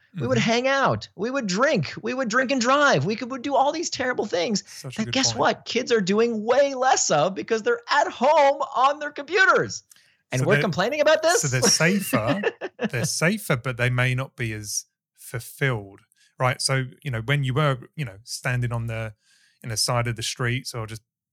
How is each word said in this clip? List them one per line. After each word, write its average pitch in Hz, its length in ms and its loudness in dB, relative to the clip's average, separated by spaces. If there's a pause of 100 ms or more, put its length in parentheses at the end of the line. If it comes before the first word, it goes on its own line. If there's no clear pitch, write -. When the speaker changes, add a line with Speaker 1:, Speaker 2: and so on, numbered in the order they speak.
(200)
Speaker 1:
We 175 80 -2
would 254 100 0
Speaker 2:
Mm-hmm. 220 140 2
Speaker 1:
hang 247 160 0
out. 247 480 0
We 220 160 -4
would 262 160 -4
drink. 214 540 0
We 233 120 -4
would 254 160 -2
drink 247 220 0
and 269 80 0
drive. 247 460 4
We 214 100 -2
could, 247 160 -8
would 262 120 -8
do 285 120 -2
all 269 160 2
these 320 180 -6
terrible 254 360 -4
things 240 420 -2
Speaker 2:
Such - 280 -14
a - 40 -14
Speaker 1:
that, 220 60 -4
Speaker 2:
good 120 80 -4
Speaker 1:
guess 262 200 2
Speaker 2:
point. 120 60 -4
Speaker 1:
what? - 260 0
Kids 247 260 -4
are 220 100 4
doing 214 420 0
way 269 300 2
less 262 380 2
of 165 240 2
because 226 280 -2
they're 240 160 0 (100)
at 302 200 4
home 285 520 4 (140)
on 277 240 2
their 294 120 -6
computers. 285 720 2 (480)
And 127 100 -2
Speaker 2:
So 156 60 0
Speaker 1:
we're 196 80 4
Speaker 2:
they're, 147 80 4
Speaker 1:
complaining 214 380 0
about 311 200 4
this? 339 200 4
Speaker 2:
so 226 80 -2
they're 123 120 0
safer. 170 800 2 (240)
Speaker 1:
<laughs> - 240 -6
Speaker 2:
They're 123 160 -2
safer, 175 520 -2
but 120 200 -6
they 123 120 0
may 123 260 0
not 131 200 -6
be 113 180 -6
as 104 320 -8 (320)
fulfilled, 110 840 -6 (380)
right? 127 220 0
So, 131 240 0 (180)
you 135 80 -6
know, 113 100 -4
when 139 220 0
you 127 100 -2
were, 143 240 0 (180)
you 156 100 -6
know, 98 180 -12
standing 123 500 -4
on 117 140 -4
the, 113 260 -6 (500)
in 123 60 -8
the 107 80 -6
side 120 300 0
of 117 80 -2
the 107 80 -8
streets 123 500 -4
or 110 140 -8
just 110 160 -14 (300)